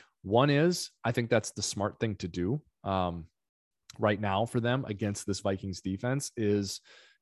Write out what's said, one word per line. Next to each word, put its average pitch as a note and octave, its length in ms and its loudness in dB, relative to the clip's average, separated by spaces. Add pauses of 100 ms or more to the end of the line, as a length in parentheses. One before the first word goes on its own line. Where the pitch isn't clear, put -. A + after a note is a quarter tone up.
(220)
One A#2 260 4
is D#3+ 420 2 (140)
I A#2 80 2
think A#2 160 0
that's A2+ 240 2
the G#2 100 -8
smart - 380 -2
thing G#2+ 160 -2
to F#2 120 -6
do, F2+ 340 -2 (200)
um, F2+ 440 -2 (720)
right G#2+ 220 4
now G#2 260 2
for B2 120 -2
them B2 280 0
against G#2 400 -4
this G2 140 -2
Vikings G2 400 -2
defense B2 560 -4
is G#2 440 0 (420)